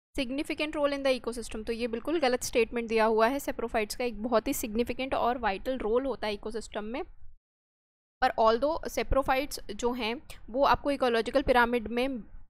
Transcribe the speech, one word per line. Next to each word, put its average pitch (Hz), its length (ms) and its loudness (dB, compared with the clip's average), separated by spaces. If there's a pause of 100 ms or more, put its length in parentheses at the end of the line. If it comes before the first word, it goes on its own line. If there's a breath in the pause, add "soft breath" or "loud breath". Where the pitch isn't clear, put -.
(200)
significant 302 520 -4
role 285 220 2
in 277 100 -4
the 262 180 2
ecosystem। 226 460 -6
तो 233 60 -2
ये 233 140 -4
बिल्कुल 262 320 -2
गलत 254 240 2
statement 233 460 0
दिया 220 160 4
हुआ 220 220 6
है। 277 120 0
saprophytes 233 560 -2
का 254 100 -4
एक 214 180 -6
बहुत 226 240 2
ही 269 60 0
significant 240 600 -2
और 240 240 2
vital 220 400 -2
role 233 280 0
होता 214 220 -4
है 208 60 -2
ecosystem 214 500 -8
में। 247 200 -6 (1160)
पर 254 180 2
although 226 580 2
saprophytes 269 720 0
जो 240 220 -2
हैं 247 280 -4 (280 loud breath)
वो 262 140 2
आपको 269 280 4
ecological 247 520 2
pyramid 240 440 4
में 240 360 -2 (260)